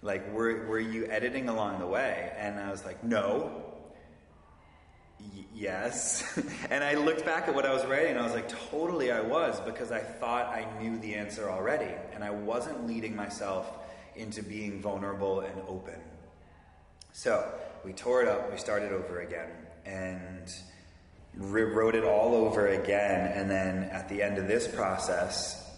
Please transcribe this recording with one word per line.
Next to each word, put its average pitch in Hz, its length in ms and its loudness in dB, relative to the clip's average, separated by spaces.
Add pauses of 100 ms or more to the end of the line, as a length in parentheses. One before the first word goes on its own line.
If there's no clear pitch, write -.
Like, 98 280 -2
were, 110 360 2
were 110 120 2
you 110 280 -2
editing 123 420 0
along 104 300 0
the 90 80 -2
way?" 95 500 0
And 104 220 -4
I 101 100 -6
was 95 160 -6
like, - 180 -10
"No." 117 600 2 (1600)
Y-, 101 340 -14
yes. 101 880 -2 (160)
<laughs> - 140 -6
And 143 140 2
I 143 100 4
looked 156 320 4
back 165 220 2
at 147 80 2
what 139 100 4
I 135 80 4
was 131 120 2
writing 147 260 4
and 127 80 2
I 120 40 2
was 113 100 0
like, 110 140 -2 (240)
"Totally 156 400 2
I 113 100 4
was," 131 380 2
because 113 320 -6
I 113 80 -2
thought 120 480 -2
I 113 180 -4 (140)
knew 113 200 -2
the 107 160 -6
answer 104 340 -4
already 104 440 0 (200)
and 107 100 -8
I 104 60 -4
wasn't 117 580 -2
leading 110 280 -4
myself 98 540 -4 (460)
into 110 260 -8
being 101 400 -6
vulnerable 98 600 0
and 95 260 -6
open. 92 320 -8 (1120)
So 92 380 0 (320)
we 95 100 -10
tore 123 280 2
it 120 60 6
up, 101 240 0
we 98 60 -6
started 104 340 0
over 90 300 -4
again, 85 280 -8 (360)
and 92 680 -8 (840)
re-, 98 280 2
wrote 110 320 4
it 110 80 4
all 110 320 8
over 107 320 6
again. 98 680 4
And 98 160 0
then 95 420 2
at 92 180 -6
the 101 120 0
end 101 160 2
of 92 100 0
this 117 200 4
process - 1000 0 (100)